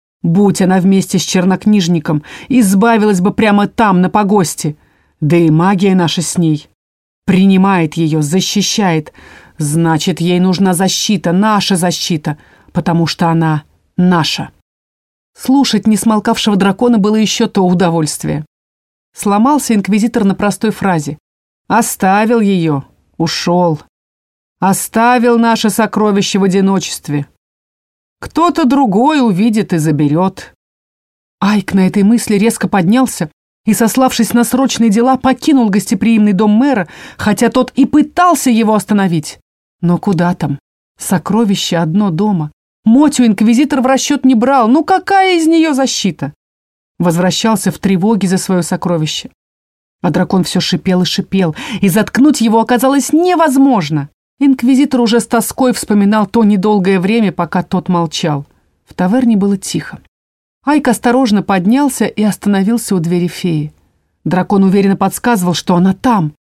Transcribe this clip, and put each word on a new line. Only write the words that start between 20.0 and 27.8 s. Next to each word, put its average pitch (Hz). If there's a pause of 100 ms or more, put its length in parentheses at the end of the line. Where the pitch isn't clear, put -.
на 196
простой 202
фразе. 160 (500)
«Оставил 220
её, 165 (340)
ушёл. 170 (800)
Оставил 233
наше 226
сокровище 208
в 190
одиночестве. 190 (920)